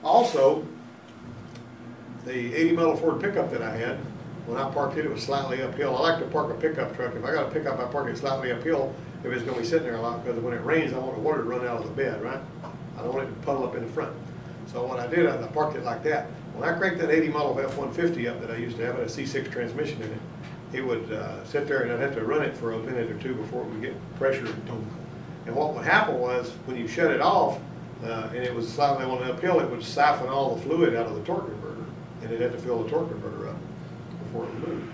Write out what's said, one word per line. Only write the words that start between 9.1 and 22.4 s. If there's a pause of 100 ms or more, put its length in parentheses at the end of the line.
if
it's
gonna
be
sitting
there
a
lot,
'cause
when
it
rains,
I
want
the
water
to
run
out
of
the
bed,
right? (580)
I
don't
want
it
to
puddle
up
in
the
front. (540)
So
what
I
did,
I,
I
parked
it
like
that. (280)
When
I
cranked
that
eighty
model
F
one
fifty
up
that
I
used
to
have,
it
had
a
C
six
transmission
in
it, (520)
it
would,
uh,
sit
there
and
I'd
have
to
run